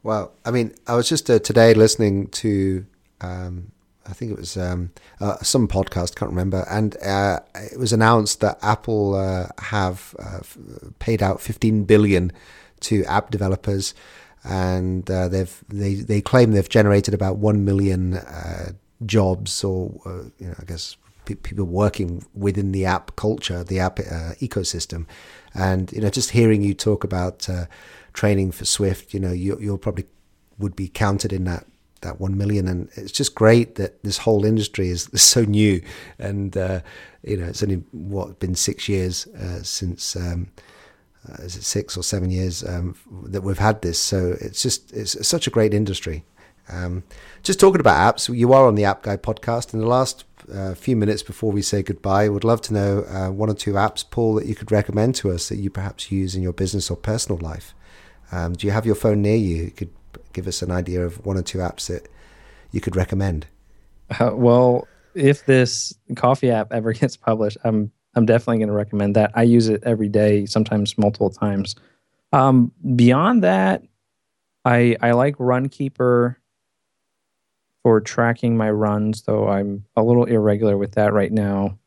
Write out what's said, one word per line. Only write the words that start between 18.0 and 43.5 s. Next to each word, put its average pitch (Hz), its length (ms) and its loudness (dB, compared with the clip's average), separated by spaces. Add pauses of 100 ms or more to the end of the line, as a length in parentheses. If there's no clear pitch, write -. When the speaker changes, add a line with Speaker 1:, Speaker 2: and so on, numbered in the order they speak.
Speaker 1:
uh, 90 580 -10 (320)
jobs, 98 580 0
or, 92 440 -4
uh, 90 320 -14
you - 80 -14
know, 87 120 -10
I - 60 -16
guess 85 320 -12 (300)
pe-, 101 80 -8
people 101 300 -6
working 90 600 -2 (100)
within 101 380 -2
the 95 140 -2
app 92 300 -4
culture, 107 460 -4
the 92 180 -4
app, 92 180 -2
uh, 82 420 -8
ecosystem. 85 680 -8 (480)
And, 92 380 -2
you 107 80 -6
know, 104 80 0
just - 220 -2
hearing 110 320 4
you 101 100 0
talk 101 320 -2
about, 90 460 -6
uh, 87 160 -6 (480)
training 98 380 0
for - 120 -12
Swift, - 480 -2
you 98 80 -4
know, 92 120 -2
you, 92 280 -4
you'll 101 160 -4
probably 95 300 -6 (520)
would 101 160 -6
be 95 140 -8
counted 98 440 -2
in 92 120 -4
that, 90 220 -6 (340)
that - 200 -12
one 95 180 -4
million. 101 300 0
And 87 260 -6
it's 104 180 -14
just - 220 -4
great 113 400 4
that - 300 -8
this 101 140 -4
whole 104 260 2
industry 107 440 0
is, 87 200 -6
is - 140 0
so - 200 6
new. 104 400 4 (360)
And, 101 380 -6
uh, 92 240 -2 (420)
you 104 140 -4
know, 87 100 -6
it's 87 160 -6
only, 95 280 -2
what, 92 480 -10
been 90 160 -4
six - 340 -4
years, 92 400 -4
uh, 90 340 -10
since, - 540 -8
um, 87 340 -6 (800)
uh, - 140 -18
is 87 140 -14
it 104 80 -16
six - 320 -6
or 90 60 -8
seven 90 280 -4
years, 90 340 -4
um, 90 320 -6
f-, - 360 -18
that 95 100 -6
we've 98 160 -4